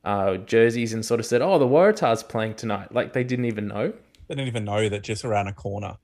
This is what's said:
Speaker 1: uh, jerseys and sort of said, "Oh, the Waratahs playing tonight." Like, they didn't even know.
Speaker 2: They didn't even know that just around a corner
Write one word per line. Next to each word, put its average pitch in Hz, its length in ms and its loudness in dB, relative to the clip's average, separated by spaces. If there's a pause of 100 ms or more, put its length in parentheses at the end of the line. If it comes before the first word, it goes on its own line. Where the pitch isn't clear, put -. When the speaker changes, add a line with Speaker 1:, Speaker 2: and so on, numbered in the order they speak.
Speaker 1:
uh, 98 340 0
jerseys 113 540 2
and 113 120 -4
sort 120 160 0
of 110 60 -6
said, 120 140 2
"Oh, 180 180 4
the 139 80 6
Waratahs 151 600 4
playing 110 260 -4
tonight." 101 380 -6
Like, 117 200 -2
they 127 120 0
didn't 123 220 -2
even 104 220 -4
know. 104 240 -4 (360)
Speaker 2:
They - 60 -8
didn't 135 140 -4
even 113 160 -4
know 104 240 0
that 101 140 -4
just 107 220 -8
around 104 240 0
a 101 40 -8
corner 101 520 -8